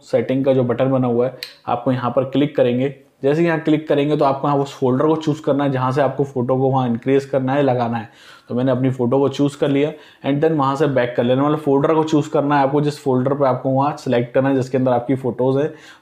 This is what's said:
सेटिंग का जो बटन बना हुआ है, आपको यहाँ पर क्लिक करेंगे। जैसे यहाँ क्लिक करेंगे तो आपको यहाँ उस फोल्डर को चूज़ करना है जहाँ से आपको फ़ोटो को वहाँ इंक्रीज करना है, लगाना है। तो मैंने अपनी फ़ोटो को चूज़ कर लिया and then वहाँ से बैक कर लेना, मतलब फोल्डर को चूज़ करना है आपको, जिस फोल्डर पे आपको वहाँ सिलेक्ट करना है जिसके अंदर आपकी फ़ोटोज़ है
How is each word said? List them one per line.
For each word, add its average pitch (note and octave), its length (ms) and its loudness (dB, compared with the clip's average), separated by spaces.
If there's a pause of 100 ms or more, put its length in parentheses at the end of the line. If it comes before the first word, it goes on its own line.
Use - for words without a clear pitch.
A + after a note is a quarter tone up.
सेटिंग C3 420 -2
का C#3 80 2
जो C3 120 2
बटन B2 260 0
बना B2+ 160 0
हुआ A#2+ 200 2
है, - 100 -6 (300)
आपको A#2+ 260 -2
यहाँ B2 180 -2
पर B2+ 140 0
क्लिक C#3+ 320 -2
करेंगे। C3 380 0 (280)
जैसे D3+ 220 2
यहाँ E3 160 0
क्लिक D#3 280 0
करेंगे D3 280 2
तो D3+ 80 2
आपको C3+ 240 0
यहाँ C#3+ 120 2
उस C#3 140 -4
फोल्डर C3 320 0
को D#3+ 100 2
चूज़ D#3 260 -4
करना C#3+ 220 0
है C#3 60 -2
जहाँ B2+ 220 -2
से D3 100 0
आपको C3 220 0
फ़ोटो C3 320 -2
को C3 140 2
वहाँ C3 180 0
इंक्रीज C3+ 360 0
करना C3 280 -2
है, D3 100 0
लगाना B2 360 0
है। A2 100 -12 (400)
तो B2 60 -8
मैंने B2+ 180 0
अपनी B2+ 180 0
फ़ोटो B2+ 280 0
को C#3 100 2
चूज़ C#3+ 300 -2
कर D3+ 100 0
लिया C#3+ 240 0 (320)
and C#3+ 180 0
then D#3+ 160 2
वहाँ C#3 180 0
से D#3 120 0
बैक B2 280 0
कर B2+ 80 2
लेना, B2+ 180 2
मतलब D3 160 0
फोल्डर C#3+ 360 2
को D#3 100 2
चूज़ D3+ 260 0
करना C#3+ 280 0
है C#3 40 2
आपको, C#3 180 2
जिस D3 240 -2
फोल्डर C3 300 0
पे C#3 120 0
आपको C3 240 0
वहाँ C#3 260 0
सिलेक्ट B2 380 -2
करना C3+ 140 2
है C#3 60 2
जिसके C3+ 240 0
अंदर B2+ 140 2
आपकी B2 220 0
फ़ोटोज़ C3 440 0
है D#3 140 -2 (300)